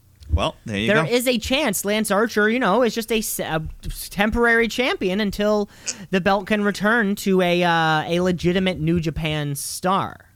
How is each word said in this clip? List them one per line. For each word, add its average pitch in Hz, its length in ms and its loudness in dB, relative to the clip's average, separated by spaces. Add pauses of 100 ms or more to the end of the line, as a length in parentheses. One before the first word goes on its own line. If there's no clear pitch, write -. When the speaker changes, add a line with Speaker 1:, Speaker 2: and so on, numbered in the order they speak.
(320)
Speaker 1:
Well, 120 240 0 (100)
there 104 120 -4
you 107 100 0
Speaker 2:
There 190 160 4
Speaker 1:
go. 156 60 -2
Speaker 2:
is 247 180 0
a 247 120 2
chance 262 440 -2
Lance 208 280 -2
Archer, 208 360 2
you 226 120 0
know, 226 240 2
is 220 120 0
just 226 160 -6
a, 220 60 2
s-, - 220 -4
a 160 280 -4 (440)
temporary 233 580 2
champion 240 500 -2
until 208 480 0 (440)
the 190 100 2
belt 196 240 0
can 208 180 0
return 208 540 0
to 185 240 2
a, 175 220 2
uh, 160 420 2
a 170 160 0
legitimate 180 580 0
New 165 220 2
Japan 151 540 -4
star. - 800 -4